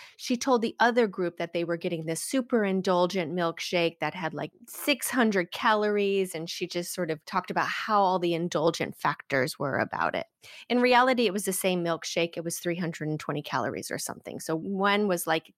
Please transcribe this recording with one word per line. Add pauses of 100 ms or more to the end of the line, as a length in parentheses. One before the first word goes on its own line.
(180)
She
told
the
other
group
that
they
were
getting
this
super
indulgent
milkshake
that
had,
like, (160)
six
hundred
calories,
and
she
just
sort
of
talked
about
how
all
the
indulgent
factors
were
about
it. (400)
In
reality,
it
was
the
same
milkshake.
It
was
three
hundred
and
twenty
calories
or
something.
So
one
was,
like,